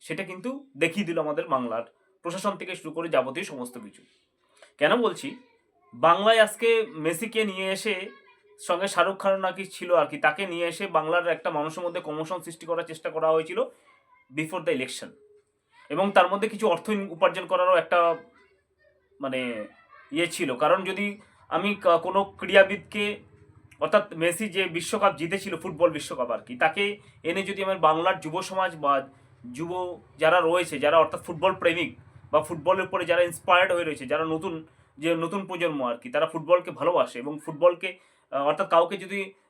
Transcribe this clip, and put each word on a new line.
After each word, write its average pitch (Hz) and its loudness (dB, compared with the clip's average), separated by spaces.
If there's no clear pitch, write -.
সেটা 165 -8
কিন্তু 185 -10
দেখিয়ে 165 0
দিল 165 -2
আমাদের 151 -4
বাংলার 120 -2
প্রশাসন 190 -4
থেকে 180 -10
শুরু 156 -12
করে 170 -4
যাবতীয় 135 0
সমস্ত 123 -12
কিছু। 104 -20
কেন 175 4
বলছি, 180 -2
বাংলায় 180 6
আজকে 220 4
মেসিকে 170 -2
নিয়ে 190 -4
এসে, 196 -4
সঙ্গে 185 0
শাহরুখ 190 0
খান 196 0
নাকি 185 -4
ছিল 180 -4
আর 156 6
কি, 147 -8
তাকে 202 0
নিয়ে 170 -4
এসে 170 -6
বাংলার 170 0
একটা 165 -2
মানুষের 160 -4
মধ্যে 175 -6
কমোশন 160 -6
সৃষ্টি 165 -16
করার 170 -4
চেষ্টা 165 -10
করা 160 0
হয়েছিল 160 0
before 160 -4
the 165 0
election, 127 -6
এবং 185 0
তার 185 8
মধ্যে 202 0
কিছু 214 0
অর্থ 165 0
ইন-, 202 -2
উপার্জন 175 0
করারও 180 4
একটা 170 4
মানে 127 -4
ইয়ে 165 0
ছিল। 156 -4
কারণ 175 4
যদি 196 -4
আমি 190 -2
কা-, 170 4
কোনো 185 0
ক্রীড়াবিদকে, 196 2
অর্থাৎ 156 2
মেসি 170 -2
যে 185 -2
বিশ্বকাপ 180 0
জিতেছিল, 180 -6
ফুটবল 160 0
বিশ্বকাপ 143 -6
আর 110 -4
কি, 123 -14
তাকে 202 0
এনে 170 -2
যদি 190 -6
আমার 190 -2
বাংলার 160 4
যুব 156 -6
সমাজ 185 -2
বা 143 0
যুব 170 -6
যারা 160 4
রয়েছে, 165 2
যারা 147 4
অর্থাৎ 156 2
ফুটবল 180 0
প্রেমিক 170 0
বা 151 4
ফুটবলের 175 0
উপরে 185 -4
যারা 170 4
ইন্সপায়ার্ড 180 4
হয়ে 175 0
রয়েছে, 143 -6
যারা 151 0
নতুন, 160 -4
যে 160 0
নতুন 170 -4
প্রজন্ম 165 -2
আর 117 -2
কি, 123 -14
তারা 147 2
ফুটবলকে 170 2
ভালোবাসে 151 0
এবং 147 -8
ফুটবলকে, 175 0
আহ, 135 -2
অর্থাৎ 147 0
কাউকে 170 4
যদি, 98 -8